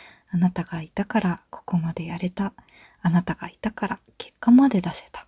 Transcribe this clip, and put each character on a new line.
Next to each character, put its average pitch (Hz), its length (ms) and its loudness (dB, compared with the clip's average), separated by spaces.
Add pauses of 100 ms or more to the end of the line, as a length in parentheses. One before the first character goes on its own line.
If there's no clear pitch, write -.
(280)
あ - 80 -4
な 180 140 4
た 180 140 -6
が 165 180 -10
い 156 60 -16
た - 180 -6
か - 140 -2
ら 180 280 -2
こ - 160 -20
こ - 140 -2
ま 165 160 -4
で 165 100 -8
や 165 140 -8
れ 180 100 -4
た。 196 240 -6 (480)
あ - 80 -2
な 175 140 4
た 180 120 -6
が - 140 -12
い - 120 -20
た 220 100 -4
か 208 180 -6
ら 214 120 -8 (180)
結 - 200 -20
果 - 120 2
ま 262 180 8
で 208 140 2
出 175 100 -6
せ - 180 -14
た。 - 180 -18